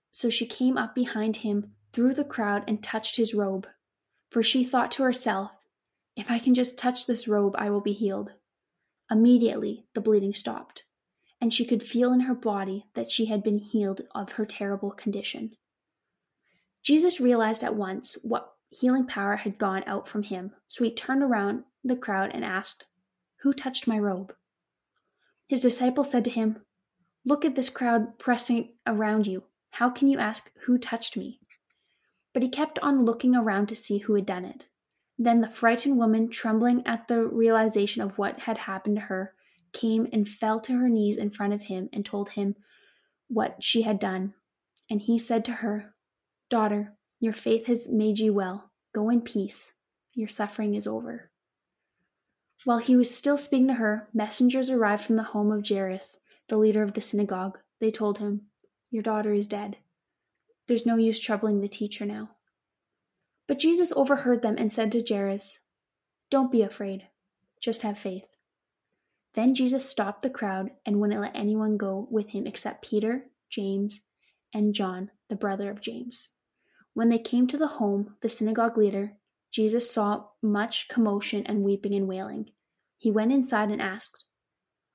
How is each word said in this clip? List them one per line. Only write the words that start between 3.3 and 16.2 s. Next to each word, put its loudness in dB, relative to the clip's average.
robe. -2
For 2
she 2
thought 0
to -2
herself, 0
"If -8
I 0
can 4
just 0
touch -2
this -2
robe, 2
I 0
will 0
be -2
healed." -4
Immediately, 4
the -4
bleeding 2
stopped, -10
and 2
she 0
could 0
feel 2
in 6
her 0
body -4
that -6
she 0
had 0
been 2
healed -2
of -8
her -4
terrible -6
condition. -8